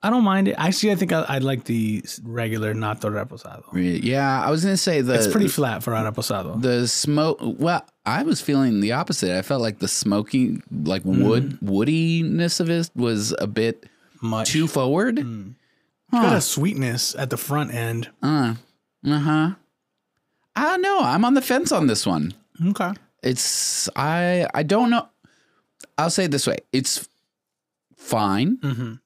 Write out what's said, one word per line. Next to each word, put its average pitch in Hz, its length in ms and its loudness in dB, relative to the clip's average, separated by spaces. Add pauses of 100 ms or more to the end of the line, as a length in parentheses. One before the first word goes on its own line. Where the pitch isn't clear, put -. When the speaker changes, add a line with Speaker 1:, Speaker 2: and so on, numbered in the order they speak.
Speaker 1:
I 208 80 2
don't 247 120 4
mind 190 260 4
it. - 100 -2
Actually, 190 320 2
I 202 60 2
think 175 140 0
I, 160 180 0
I'd 135 140 0
like 135 200 -2
the 110 400 -2
s-, - 200 -14
regular 113 520 -4
Nato 107 340 -4
Reposado. - 640 -8
Speaker 2:
Re-, 90 320 0
yeah, 135 420 0
I 143 60 0
was 160 120 0
gonna 196 140 2
say 165 240 0
the 127 140 2
Speaker 1:
It's 113 120 2
pretty 202 200 2
flat 120 340 -2
for 117 140 -2
a - 80 0
Reposado. 107 580 -4
Speaker 2:
the 123 260 2
smoke. 151 540 0
Well, 156 420 -2 (220)
I 127 160 0
was 294 180 0
feeling 131 420 2
the 104 100 2
opposite. 117 440 -2
I 92 60 0
felt 127 220 -2
like 107 160 -4
the - 80 -2
smoky, 104 720 0 (100)
like, 82 340 -2
wood, 117 540 2
Speaker 1:
Mm-hmm. - 80 -6
Speaker 2:
woodiness 165 920 0
of 165 100 0
it 170 260 0
was 113 440 0
a - 80 -2
bit 110 400 -2 (340)
Speaker 1:
Much. 110 300 -2
Speaker 2:
too 160 160 2
forward. 156 480 0
Speaker 1:
Mm. 113 400 -8 (560)
Speaker 2:
Huh. 247 60 2
Speaker 1:
It's 233 100 4
got 180 100 6
a 160 40 2
sweetness 135 760 -2
at 135 140 -4
the 117 60 -4
front 143 360 -2
end. 117 360 -4 (120)
Speaker 2:
Uh, 147 320 2 (500)
uh-huh. 151 520 2 (1000)
I 220 40 -2 (100)
don't 370 120 0
know. 392 180 2
I'm 170 240 2
on 247 80 4
the 277 80 4
fence 254 320 0
on 160 140 2
this 110 180 0
one. 82 280 -2 (340)
Speaker 1:
Okay. 196 240 -2 (320)
Speaker 2:
It's, - 720 -2
I, 175 580 0
I - 100 0
don't 214 280 2
know. 240 180 0 (880)
I'll 156 140 0
say 185 140 0
it 160 60 -2
this 139 160 0
way. - 120 -2 (120)
It's - 380 -2 (880)
fine. 110 600 0
Speaker 1:
Mm-hmm. 123 360 -4 (120)